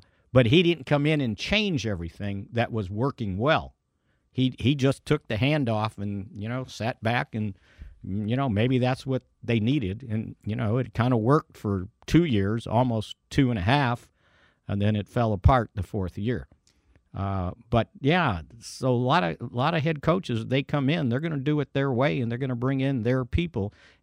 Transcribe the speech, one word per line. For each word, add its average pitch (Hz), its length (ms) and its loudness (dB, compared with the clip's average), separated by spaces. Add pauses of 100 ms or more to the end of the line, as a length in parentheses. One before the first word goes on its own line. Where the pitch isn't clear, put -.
(340)
but 127 140 6
he 156 160 8
didn't 170 220 0
come 143 200 2
in 151 160 2
and 113 160 -2
change 196 480 0
everything 98 680 -6
that 113 180 0
was 107 180 -4
working 104 480 -4
well. 123 380 0 (560)
He, 127 260 0
he 120 180 2
just 135 300 0
took - 220 -2
the 113 80 -4
handoff 117 640 0
and, 101 380 -6
you 101 140 -8
know, 127 160 -6
sat - 380 -6
back 120 320 -2
and, 107 200 -4 (480)
you 104 340 -4
know, 139 100 0
maybe 120 320 2
that's 123 260 0
what 131 180 -4 (200)
they 117 160 2
needed. 113 500 -2
And, 107 260 -4 (100)
you 104 100 -4
know, 113 220 0
it 131 160 -4
kinda 123 240 2
worked 131 400 2
for 98 320 -2 (180)
two 156 160 6
years, 110 420 0
almost 117 500 0 (140)
two 135 200 4
and 120 100 0
a 87 40 -2
half, 123 460 0 (580)
and 104 140 -2
then 107 140 4
it 101 140 -2
fell 117 240 0
apart 117 420 4
the 98 80 -4
fourth 92 340 -6
year. 104 300 -4 (640)
Uh, 95 400 -4 (200)
but, 113 180 2 (120)
yeah, 135 400 0 (180)
so - 320 -4
a - 20 4
lot 127 300 2
of, 165 180 -4
a 120 40 -8 (100)
lot 139 180 0
of 165 80 0
head 156 180 -2
coaches, 135 460 -2
they 127 160 0
come 139 300 0
in, 147 180 0
they're 120 100 0
gonna 160 180 -4
do 147 220 0
it 139 140 -4
their 139 180 0
way, 139 300 0
and 117 100 -2
they're 120 60 -4
gonna 127 180 -4
bring 131 260 0
in 135 200 0
their 127 240 0
people. 120 480 -2 (300)